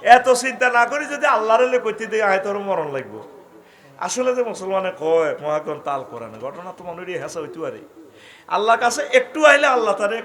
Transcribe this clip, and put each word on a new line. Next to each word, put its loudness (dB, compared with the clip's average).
এত 8
চিন্তা 2
না 4
করি -4
যদি -4
আল্লাহরে 4
লে 2
কইতে -4
দেয়, -2
আয় 2
তোর -4
মরণ -4
লাগবো। -8
আসলে -2
যে -2
মুসলমানে -4
কয়, 0
মহাগ্রন্থ -6
আল -4
কোরআনে, -14
ঘটনা -12
তো -20
মনে -12
হয় -8
হেসা -10
হইতে -12
পারে। -8
আল্লাহর 0
কাছে -2
একটু 0
আইলে 8
আল্লাহ 2
তারে -2